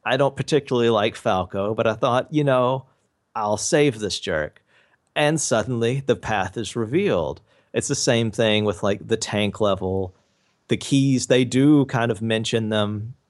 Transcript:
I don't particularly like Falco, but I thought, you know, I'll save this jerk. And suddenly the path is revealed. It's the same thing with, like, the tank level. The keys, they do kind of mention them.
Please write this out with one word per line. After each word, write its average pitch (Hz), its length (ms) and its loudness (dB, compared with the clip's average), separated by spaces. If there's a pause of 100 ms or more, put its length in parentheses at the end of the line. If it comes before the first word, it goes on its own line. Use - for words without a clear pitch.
I 120 120 0
don't 139 200 0
particularly 127 540 0
like 110 260 2
Falco, 101 580 -2
but 113 120 0
I 110 80 2
thought, 127 380 0
you 151 120 0
know, 127 420 2 (480)
I'll 107 240 -2
save 147 400 2
this 101 200 -4
jerk. 78 440 -6 (520)
And 151 260 0
suddenly 120 680 -2
the 120 100 2
path 95 400 -4
is 113 200 -8
revealed. 113 640 -2 (340)
It's 117 140 -2
the 143 60 -2
same 117 360 0
thing 107 340 2
with, 101 180 -2
like, 101 240 -2
the 110 100 0
tank 104 440 -2
level. 95 540 -2 (540)
The 120 80 0
keys, 135 500 2
they 127 180 4
do 135 400 4
kind 117 260 -2
of 107 120 -4
mention 113 480 -2
them. 107 440 -2 (160)